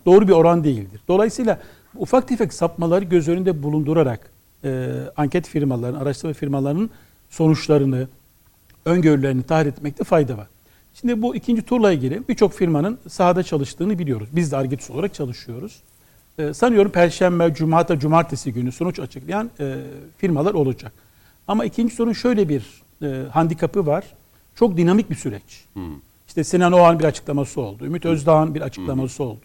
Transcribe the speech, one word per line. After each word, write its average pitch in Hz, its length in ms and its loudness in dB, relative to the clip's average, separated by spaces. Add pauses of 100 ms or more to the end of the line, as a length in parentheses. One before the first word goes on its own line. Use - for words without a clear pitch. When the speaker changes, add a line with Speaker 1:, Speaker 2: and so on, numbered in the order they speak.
Speaker 1:
doğru 190 220 8
bir 196 40 8
oran 165 320 4
değildir. 107 440 -4
Dolayısıyla 214 500 0 (400)
ufak 254 300 0
tefek 226 240 -2
sapmaları 170 520 0
göz 170 240 2
önünde 175 340 0
bulundurarak, 147 680 0 (340)
e, 131 280 -6 (240)
anket 151 320 -2
firmalarının, 131 520 -4
araştırma 143 340 -6
firmalarının 143 560 -4 (400)
sonuçlarını, 143 800 2 (760)
öngörülerini 147 580 2
tahlil 156 240 0
etmekte 143 380 -8
fayda 135 340 2
var. 104 80 -16 (480)
Şimdi 240 280 -2
bu 240 140 -2
ikinci 226 260 -2
turla 220 300 2
ilgili 143 360 -2
birçok 208 240 2
firmanın 170 460 -2 (100)
sahada 180 340 2
çalıştığını 170 560 -4
biliyoruz. 120 340 -4
Biz 160 200 -2
de 143 40 -2
Argetus 135 340 -6
olarak 185 240 -6
çalışıyoruz. 127 680 -12 (560)
E, 151 160 -6
sanıyorum 220 380 2
Perşembe, 175 640 2
Cuma, 160 220 0
hatta 170 220 2
Cumartesi 156 540 0
günü 123 200 -4
sonuç 170 280 -6
açıklayan, 170 500 -8 (100)
e, 139 140 -6 (440)
firmalar 175 360 0
olacak. 135 380 -2 (560)
Ama 214 160 0
ikinci 233 320 -2
turun 233 160 0
şöyle 208 360 0
bir, 139 340 -6 (200)
e, 135 280 -6
handikapı 165 560 0
var. 151 180 0 (500)
Çok 208 220 2
dinamik 175 340 2
bir 160 40 -6
süreç. - 580 -12
Speaker 2:
Hmm. 98 100 -12 (460)
Speaker 1:
İşte 160 160 -4
Sinan 180 280 2
Oğan 170 260 8
bir 156 60 -2
açıklaması 143 560 -4
oldu. 113 260 -8
Ümit 165 180 -6
Speaker 2:
Hı. 190 40 -4
Speaker 1:
Özdağ'ın 156 460 2
bir 151 60 -6
açıklaması 131 600 -6
Speaker 2:
Hı. 135 40 -6
Speaker 1:
oldu. 110 180 -10